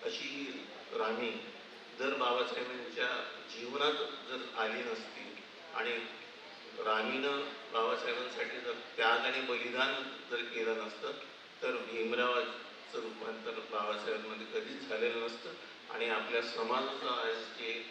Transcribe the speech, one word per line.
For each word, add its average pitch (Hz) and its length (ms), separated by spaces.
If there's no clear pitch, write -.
अशी 135 480
रामी 226 380
जर 131 140
बाबासाहेबांच्या 123 920
जीवनात 135 420
जर 127 300
आली 220 260
नसती - 520
आणि 113 200
रामीनं 127 560
बाबासाहेबांसाठी 120 840
जर 123 140
त्याग 120 220
आणि 127 220
बलिदान 131 760
जर 117 100
केलं 113 360
नसतं, 107 340
तर - 100
भीमरावाचं 117 1300
रूपांतर 110 500
बाबासाहेबांमध्ये 107 1080
कधीच - 300
झालेलं 117 300
नसतं - 340
आणि 113 160
आपल्या 113 320
समाजाचं 123 640
आज 117 280
जे 113 380